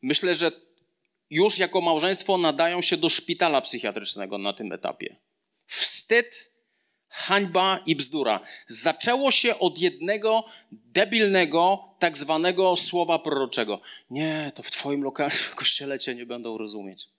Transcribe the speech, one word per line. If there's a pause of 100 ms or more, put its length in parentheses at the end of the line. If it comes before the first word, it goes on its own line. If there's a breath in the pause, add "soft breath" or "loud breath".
Myślę,
że (760)
już
jako
małżeństwo
nadają
się
do
szpitala
psychiatrycznego
na
tym
etapie. (500)
Wstyd, (560)
hańba
i
bzdura. (260 loud breath)
Zaczęło
się
od
jednego (280 loud breath)
debilnego,
tak
zwanego
słowa
proroczego. (300 loud breath)
„Nie,
to
w
twoim
lokalnym (160)
<laughs>
kościele
cię
nie
będą
rozumieć”. (100)